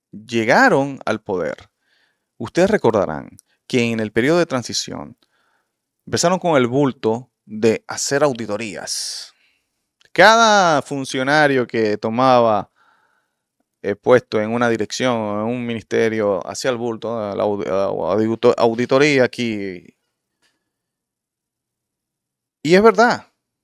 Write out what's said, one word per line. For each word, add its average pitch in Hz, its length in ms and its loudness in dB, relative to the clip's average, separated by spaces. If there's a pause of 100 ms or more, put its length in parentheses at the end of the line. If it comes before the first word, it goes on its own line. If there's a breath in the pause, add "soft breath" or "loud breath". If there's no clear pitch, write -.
(100)
llegaron 135 920 0
al 107 180 -6
poder, 87 480 -6 (640)
ustedes 175 320 0
recordarán 101 680 -2 (320)
que 117 240 0
en 113 80 -4
el 107 100 -6
periodo 139 280 0
de 165 80 2
transición 104 720 -8 (880)
empezaron 175 360 0
con 165 160 0
el 127 100 4
bulto 123 640 -2 (140)
de 107 420 0
hacer - 380 -2
auditorías. 107 1080 -6 (800)
Cada 202 720 4
funcionario 139 840 0
que 110 320 0
tomaba, 117 760 2 (1120)
eh, 101 120 -4
puesto - 460 2
en 107 100 -4
una 120 180 0
dirección 117 480 -2
o 104 260 -6
en 117 120 -4
un 123 100 -8
ministerio 110 800 -2
hacía 127 280 -4
el 120 40 -4
bulto, 113 400 -8
"Ah, 101 200 -8
la 101 80 -2
aud-, 101 240 -2
ah, 98 160 -2 (280)
audito-, 110 440 2
auditoría 127 640 2
aquí". 104 760 -6 (2750)
Y 160 100 4
es 196 80 6
verdad, 220 500 2 (320)